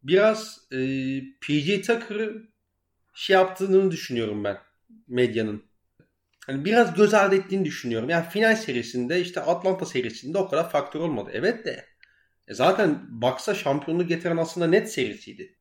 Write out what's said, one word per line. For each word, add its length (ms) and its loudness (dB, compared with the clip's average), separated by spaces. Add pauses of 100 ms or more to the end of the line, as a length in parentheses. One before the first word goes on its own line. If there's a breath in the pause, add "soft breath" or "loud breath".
biraz, 680 2
e, 40 -6 (640)
P 140 -2
J 260 0
Tucker'ı 680 -4 (640)
şey 200 2
yaptığını 560 4
düşünüyorum 540 -4
ben 140 -2 (500)
medyanın. 600 0 (800)
Hani 180 -6
biraz 300 4
göz 200 6
ardı 200 6
ettiğini 300 0
düşünüyorum. 460 -4
Yani 200 2
final 260 2
serisinde 640 -2
işte 200 -6
Atlanta 460 0
serisinde 520 -4
o 100 0
kadar 220 0
faktör 300 -2
olmadı. 320 -4
Evet 340 -2
de, 180 -10 (640 soft breath)
e, 60 -12
zaten 440 2 (100)
Bucks'a 460 -2
şampiyonluğu 520 -2
getiren 300 -2
aslında 300 -2
Nets 260 2
serisiydi. 680 -6